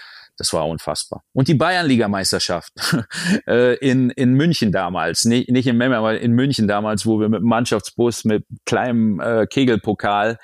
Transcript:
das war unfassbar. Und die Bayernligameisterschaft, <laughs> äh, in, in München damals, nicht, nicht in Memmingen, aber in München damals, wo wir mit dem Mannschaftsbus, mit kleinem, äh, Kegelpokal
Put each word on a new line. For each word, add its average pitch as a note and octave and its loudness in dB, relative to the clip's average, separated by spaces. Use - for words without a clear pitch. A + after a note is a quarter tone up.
das - -6
war D#2+ -2
unfassbar. - -8
Und C3+ 0
die E3 4
Bayernligameisterschaft, A2+ 0
<laughs> F3 -2
äh, B2 2
in, B2+ 2
in B2+ 2
München C#3 2
damals, F2 -2
nicht, A#2+ 0
nicht B2+ 2
in A#2 2
Memmingen, B2 2
aber A2 0
in A#2 0
München B2 2
damals, G#2 -2
wo A2 2
wir G#2+ 0
mit G#2+ 0
dem A#2 0
Mannschaftsbus, A#2 -2
mit G#2+ 0
kleinem, A2 0
äh, A2+ 0
Kegelpokal A2 0